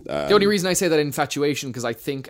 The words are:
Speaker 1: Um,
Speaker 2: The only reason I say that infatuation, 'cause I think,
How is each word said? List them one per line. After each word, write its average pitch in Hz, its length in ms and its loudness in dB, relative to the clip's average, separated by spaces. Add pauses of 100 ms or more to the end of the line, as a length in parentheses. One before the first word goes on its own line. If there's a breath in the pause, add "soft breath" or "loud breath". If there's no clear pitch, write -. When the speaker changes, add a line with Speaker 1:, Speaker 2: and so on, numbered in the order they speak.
Speaker 1:
Um, 73 180 -2
Speaker 2:
The 190 60 4
only 202 140 4
reason 196 200 2
I 180 60 2
say 175 160 2
that 160 100 4
infatuation, 143 720 -2
'cause 117 140 -6
I 120 80 -2
think, 135 360 -8